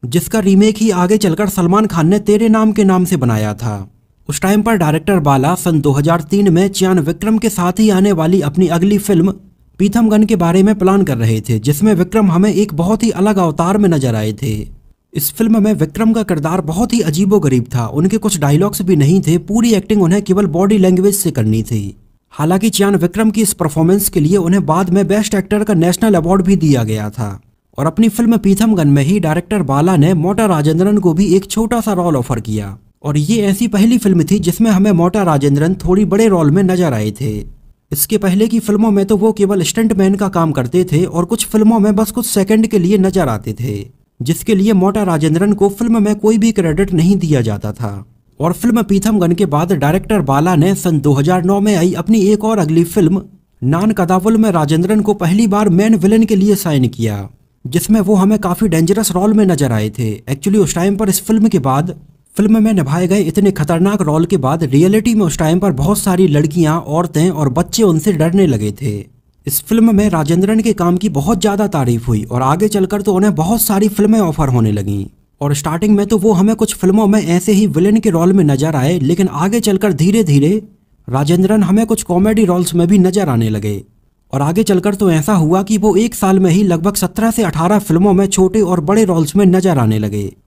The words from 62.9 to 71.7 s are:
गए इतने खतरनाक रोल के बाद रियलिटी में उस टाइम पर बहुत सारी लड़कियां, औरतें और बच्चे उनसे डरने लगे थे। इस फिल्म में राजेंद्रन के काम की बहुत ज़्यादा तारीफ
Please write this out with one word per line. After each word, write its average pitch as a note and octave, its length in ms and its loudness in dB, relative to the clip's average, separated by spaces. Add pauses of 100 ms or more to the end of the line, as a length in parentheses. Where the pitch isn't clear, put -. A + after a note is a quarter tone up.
गए G3 140 0
इतने F#3+ 300 0
खतरनाक F3+ 500 0
रोल D3+ 220 0
के F3+ 140 -2
बाद C#3+ 260 -2
रियलिटी F#3+ 500 2
में G#3 100 2
उस D#3 140 -4
टाइम E3 200 0
पर F#3+ 160 0
बहुत D#3+ 240 -2
सारी F#3 300 2
लड़कियां, D3+ 500 0
औरतें E3 520 -2
और D3 200 -2
बच्चे E3+ 340 -2
उनसे E3+ 300 2
डरने E3+ 320 2
लगे G#2+ 260 -2
थे। G#2 260 -6 (480)
इस C#3+ 160 -6
फिल्म A3+ 340 2
में G#3 140 2
राजेंद्रन F3 500 0
के A3 140 0
काम F3 220 0
की G#3 140 -4
बहुत D#3 300 -2
ज़्यादा G3+ 280 0
तारीफ A#2+ 400 -2